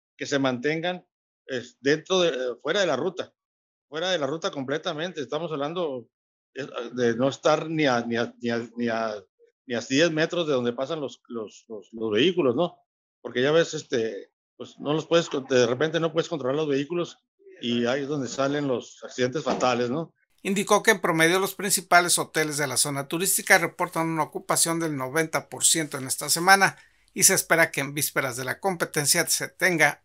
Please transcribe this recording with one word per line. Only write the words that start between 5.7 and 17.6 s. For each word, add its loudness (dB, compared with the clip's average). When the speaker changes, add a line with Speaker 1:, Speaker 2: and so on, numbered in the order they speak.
Speaker 1:
eh, -8
de 2
no 0
estar 0
ni 0
a, 2
ni -4
a, -2
ni -4
a, -4
ni -2
a, -2
ni -8
a -2
diez 2
metros -2
de 0
donde 0
pasan -6
los, -10
los, -12
los, -16
los -4
vehículos, 2
¿no? -2
Porque -4
ya 2
ves, 4
este, -4
pues, -16
no -2
los -2
puedes 2
con-, -4
de 4
repente 0
no -2
puedes -2
controlar -2
los -2
vehículos -4